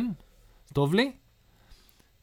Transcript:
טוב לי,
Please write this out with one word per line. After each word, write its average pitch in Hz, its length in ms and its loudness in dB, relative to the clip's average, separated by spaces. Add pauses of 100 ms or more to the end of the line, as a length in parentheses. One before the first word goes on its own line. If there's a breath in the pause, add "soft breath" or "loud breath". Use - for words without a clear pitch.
(720)
טוב 143 220 0
לי, 254 180 2 (1120 soft breath)